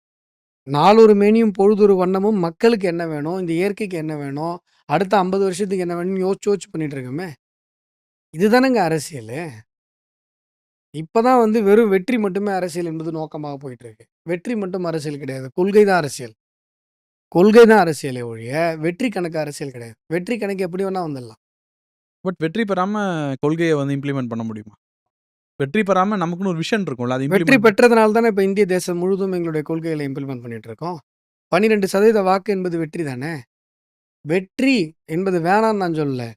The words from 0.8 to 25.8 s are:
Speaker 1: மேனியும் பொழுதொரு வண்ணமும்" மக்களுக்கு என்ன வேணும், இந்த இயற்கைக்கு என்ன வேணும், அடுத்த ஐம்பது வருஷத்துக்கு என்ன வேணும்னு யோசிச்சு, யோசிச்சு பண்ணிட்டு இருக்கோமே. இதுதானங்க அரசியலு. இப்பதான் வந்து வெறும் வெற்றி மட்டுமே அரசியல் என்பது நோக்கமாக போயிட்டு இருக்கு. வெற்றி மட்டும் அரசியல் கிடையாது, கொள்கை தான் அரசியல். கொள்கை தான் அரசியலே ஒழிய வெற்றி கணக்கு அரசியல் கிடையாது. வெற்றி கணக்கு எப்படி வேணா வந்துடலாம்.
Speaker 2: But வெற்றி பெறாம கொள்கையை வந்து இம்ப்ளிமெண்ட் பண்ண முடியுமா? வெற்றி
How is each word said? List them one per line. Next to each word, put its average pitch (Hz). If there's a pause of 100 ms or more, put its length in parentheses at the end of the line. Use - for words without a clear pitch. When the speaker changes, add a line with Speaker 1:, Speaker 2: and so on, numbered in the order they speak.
Speaker 1:
மேனியும் 214
பொழுதொரு 202
வண்ணமும்" 190
மக்களுக்கு 190
என்ன 170
வேணும், 156
இந்த 170
இயற்கைக்கு 190
என்ன 156
வேணும், 147 (260)
அடுத்த 190
ஐம்பது 190
வருஷத்துக்கு 185
என்ன 175
வேணும்னு 190
யோசிச்சு, 196
யோசிச்சு 196
பண்ணிட்டு 151
இருக்கோமே. 139 (1040)
இதுதானங்க 240
அரசியலு. 156 (1500)
இப்பதான் 226
வந்து 220
வெறும் 208
வெற்றி 190
மட்டுமே 202
அரசியல் 180
என்பது 160
நோக்கமாக 151
போயிட்டு 127
இருக்கு. 110 (180)
வெற்றி 175
மட்டும் 190
அரசியல் 156
கிடையாது, 131
கொள்கை 202
தான் 190
அரசியல். 131 (960)
கொள்கை 214
தான் 214
அரசியலே 139
ஒழிய 123
வெற்றி 175
கணக்கு 170
அரசியல் 147
கிடையாது. 117 (100)
வெற்றி 180
கணக்கு 196
எப்படி 185
வேணா -
வந்துடலாம். 151 (880)
Speaker 2:
But 190
வெற்றி 165
பெறாம 185
கொள்கையை 160
வந்து 139
இம்ப்ளிமெண்ட் 139
பண்ண 117
முடியுமா? 107 (840)
வெற்றி 175